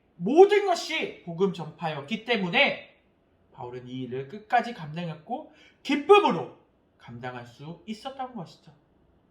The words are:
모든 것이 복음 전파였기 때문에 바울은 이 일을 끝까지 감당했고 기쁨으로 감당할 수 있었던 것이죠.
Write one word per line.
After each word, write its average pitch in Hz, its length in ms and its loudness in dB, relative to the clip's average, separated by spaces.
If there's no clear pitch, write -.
모든 392 480 6
것이 320 580 -2
복음 175 300 -2
전파였기 156 720 -8
때문에 226 720 0
바울은 123 340 -14
이 127 140 -8
일을 131 260 -8
끝까지 233 460 -2
감당했고 170 800 -10
기쁨으로 285 720 4
감당할 120 480 -12
수 156 400 -16
있었던 254 500 -12
것이죠. - 380 -16